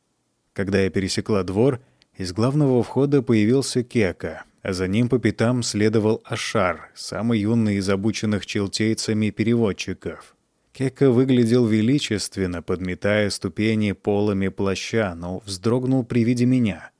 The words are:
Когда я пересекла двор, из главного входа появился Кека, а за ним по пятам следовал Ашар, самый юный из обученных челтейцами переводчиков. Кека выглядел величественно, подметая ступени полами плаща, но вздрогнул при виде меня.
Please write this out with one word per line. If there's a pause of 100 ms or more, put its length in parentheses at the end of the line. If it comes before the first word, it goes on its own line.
(540)
Когда
я
пересекла
двор, (360)
из
главного
входа
появился
Кека, (180)
а
за
ним
по
пятам
следовал
Ашар,
самый
юный
из
обученных
челтейцами
переводчиков. (400)
Кека
выглядел
величественно,
подметая
ступени
полами
плаща,
но
вздрогнул
при
виде
меня.